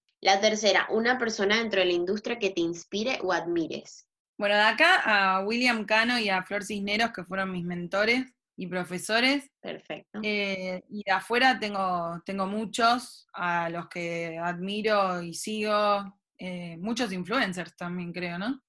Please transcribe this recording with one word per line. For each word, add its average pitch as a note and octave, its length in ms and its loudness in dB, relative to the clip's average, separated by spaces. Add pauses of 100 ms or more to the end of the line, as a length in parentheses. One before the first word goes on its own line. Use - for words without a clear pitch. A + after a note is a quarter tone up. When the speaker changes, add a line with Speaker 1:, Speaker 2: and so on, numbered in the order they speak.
(220)
Speaker 1:
La G3 180 6
tercera, G#3+ 520 4
una A#3 260 2
persona G#3+ 400 2
dentro G#3 220 0
de F3+ 80 4
la F3+ 60 2
industria G#3 440 -2
que G3+ 140 0
te F3 100 -2
inspire G3 640 -2
o F#3 100 0
admires. E3 760 -4 (300)
Speaker 2:
Bueno, G3+ 180 2
de G#3 60 6
acá D4+ 400 6 (360)
a - 60 2
William A#3 420 0
Cano A3+ 340 2
y G#3+ 100 0
a F#3 140 2
Flor G3+ 200 -4
Cisneros, G#3 480 -2
que F3+ 120 -10
fueron F#3+ 280 -4
mis F3+ 140 -4
mentores G3 680 0 (240)
y F#3 120 -8
profesores. G#3+ 840 0 (100)
Speaker 1:
Perfecto. - 640 -12
Speaker 2:
Eh, G3 680 -4
y G#3 140 -10
de G3 80 -2
afuera A#3+ 480 2
tengo, F3+ 640 -2
tengo G3 220 -4
muchos A3+ 880 0
a F3 360 -2
los E3+ 200 -8
que E3+ 480 -6
admiro F#3 840 0
y E3 100 -8
sigo, G#3 880 0 (180)
eh, F3 420 -10
muchos A3+ 340 -2
influencers F#3 640 -2
también, F3 360 -6
creo, F3 260 -6
¿no? A#3+ 320 -6